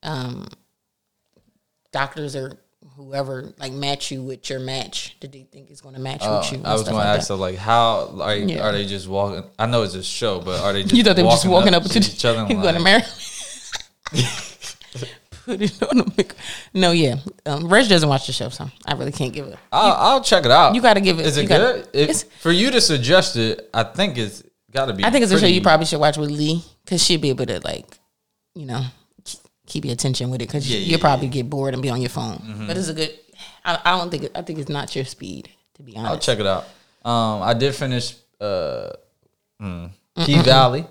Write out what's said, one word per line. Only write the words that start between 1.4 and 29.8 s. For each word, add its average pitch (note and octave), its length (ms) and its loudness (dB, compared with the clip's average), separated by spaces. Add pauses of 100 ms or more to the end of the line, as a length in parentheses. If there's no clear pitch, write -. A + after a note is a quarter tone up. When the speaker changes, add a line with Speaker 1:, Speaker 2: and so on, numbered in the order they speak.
Speaker 1:
doctors C#3 440 -6
or C3 240 -10 (380)
whoever, C3+ 600 -8
like, C3+ 140 -10
match C#3+ 380 -6
you C3+ 120 -10
with C3 260 -12
your C3+ 100 -6
match C3 640 -10
that C3+ 100 -18
they C3+ 200 -20
think C#3+ 200 -20
is C#3 100 -20
gonna C3+ 180 -20
match C3 240 -10
Speaker 2:
Oh, G#2 160 -2
Speaker 1:
with - 120 -4
you C#3 80 -8
and - 80 -8
Speaker 2:
I G#2+ 60 0
was A2 80 0
Speaker 1:
stuff G#2+ 120 -4
Speaker 2:
gonna G#2+ 160 0
Speaker 1:
like G#2 100 2
Speaker 2:
ask - 80 -6
Speaker 1:
that. G#2 60 -4
Speaker 2:
her, F#2+ 60 -6
like, F#2 180 -4
how, A2 560 2
like, G2+ 360 -2
Speaker 1:
Yeah. - 140 -4
Speaker 2:
are G#2+ 80 0
they G2+ 140 -2
just G2 220 -10
walking? G2 360 -4 (160)
I A2+ 60 0
know A#2 180 0
it's F#2 120 -6
a F#2 80 -10
show, G2+ 360 -4
but F2+ 220 -4
are G2 120 0
they G2 60 0
Speaker 1:
<laughs> - 20 -2
You F#2+ 60 -2
Speaker 2:
just A#3 180 6
Speaker 1:
thought F#3+ 100 6
they F3+ 80 4
were - 60 6
just - 160 6
Speaker 2:
walking F#3 60 4
Speaker 1:
walking F#3+ 220 6
Speaker 2:
up E3+ 120 4
Speaker 1:
up F#3 60 -4
to A#3 80 4
Speaker 2:
to - 120 4
each - 140 -6
other A#2 140 2
and G#2+ 100 -4
Speaker 1:
<laughs> - 20 0
"You A#3 60 0
gonna F#3+ 220 0
Speaker 2:
like E3 40 -2
Speaker 1:
marry G3+ 200 6 (1080)
me?" B2+ 100 2
<laughs> - 20 2 (1200)
Put G3+ 160 -4
it - 220 -2
on C#4 140 0
the - 200 2
mic-, - 160 -2 (400)
no, F#3 180 4
yeah. D3+ 260 4 (280)
Um, D3+ 220 -4
Reg G#3+ 200 6
doesn't E3 220 6
watch C3+ 160 0
the B2+ 80 -6
show, A2 160 -6
so D3 180 -12 (180)
I - 80 -4
really C3 180 -6
can't B2+ 200 -6
give D3 160 -12
it. - 120 -18 (120)
Speaker 2:
I'll, F#3+ 180 4
Speaker 1:
You, F3 60 4
Speaker 2:
I'll B3+ 280 4
check F3+ 200 4
it B2 60 2
out. D3 240 8
Speaker 1:
you A#3+ 80 2
gotta G#3+ 200 6
give F#3 180 2
it, D#3+ 80 -2
Speaker 2:
Is C#3 100 0
it C#3+ 60 2
Speaker 1:
you - 40 -2
gotta, E3+ 160 4 (180)
Speaker 2:
good? - 120 -18
If, D3 160 2
Speaker 1:
it's - 140 -2 (160)
Speaker 2:
for E3 120 0
you G#3 200 2
to B3 100 4
suggest D3 540 2
it, A2+ 360 -2
I A2+ 120 0
think E3+ 340 -4
it's G#2+ 240 -6 (300)
gotta C3+ 220 -2
be - 100 -2
Speaker 1:
I A3+ 80 4
think A#3+ 100 4
it's A3 100 2
a G3 40 4
show G3 60 4
Speaker 2:
pretty F3+ 120 6
Speaker 1:
you F3+ 80 2
probably D#3+ 240 6
should D#3 140 -2
watch D3 180 2
with D3 140 -2
Lee, D3+ 320 -2 (240)
'cause F3 160 0
she'll E3 180 2
be D3+ 80 0
able - 160 -2
to, G#2 180 -4
like, - 360 -10 (560)
you D#3 100 -14
know, B2 180 -6 (400)
k-, - 140 -16 (300)
keep D3 180 -8